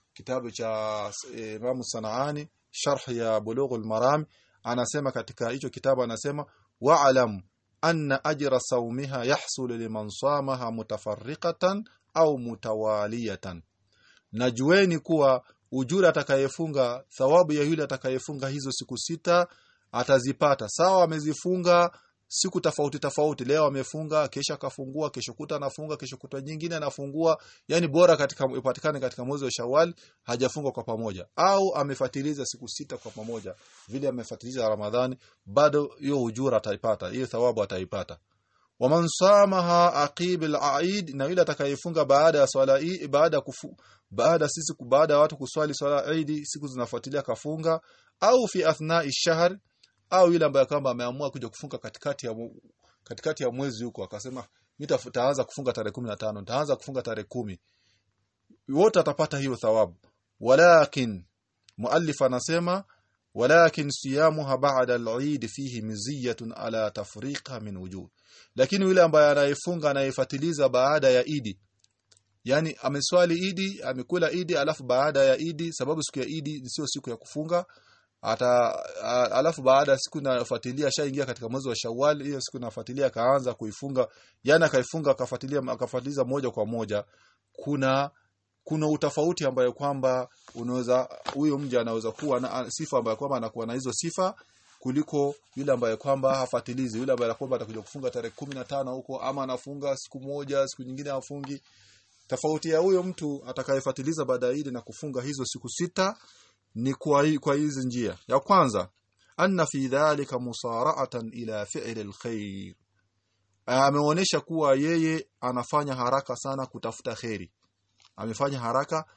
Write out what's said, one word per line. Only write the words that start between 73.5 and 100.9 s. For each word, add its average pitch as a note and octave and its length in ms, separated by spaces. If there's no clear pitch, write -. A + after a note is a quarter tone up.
amekula C3+ 480
Eid, F3 240
alafu C#3+ 280
baada C#3 400
ya C3 140
Eid, E3 340
sababu D3 300
siku - 160
ya B2 80
Eid D3 400
sio C#3+ 200
siku C3 240
ya A2+ 60
kufunga, E3 500
ata-, A#2+ 640
a-, A#2+ 300
alafu D3 300
baada C3+ 300
ya C3 60
siku - 200
inayofuatilia C3 720
ashaingia C#3 380
katika A#2+ 220
mwezi C3 200
wa A2+ 80
Shawwal, C#3 480
hiyo C#3 160
siku - 160
inafuatilia B2 500
akaanza B2 480
kuifunga, B2+ 540
yani D#3+ 200
akaifunga, C#3+ 460
akafuatilia, C3 580
akafuatiliza B2+ 560
moja B2+ 260
kwa G#2+ 160
moja. G#2+ 380
Kuna, C#3 580
kuna D#3 240
utofauti D3+ 580
ambayo B2 260
kwamba B2+ 560
unaweza, B2 540
huyo C#3+ 240
mja B2+ 220
anaweza A2+ 320
kuwa C3+ 280
na, B2+ 120
a-, A#2+ 180
sifa D3 280
ambayo A2+ 180
kwamba C#3 200
anakuwa A2+ 300
na A#2 80
hizo C3 180
sifa F#3 420
kuliko C#3+ 560
yule C#3 160
ambaye A#2 240
kwamba C3+ 400
hafuatilizi, B2 640
yule C3+ 140
ambaye A#2 220
kwamba B2+ 220
atakuja A2 260
kufunga C3 280
tarehe A#2 260
kumi C#3+ 180
na B2+ 100
tano C3+ 300
huko, C3 260
ama C#3 220
anafunga C#3 540
siku - 240
moja, C#3 480
siku - 140
nyingine C3+ 280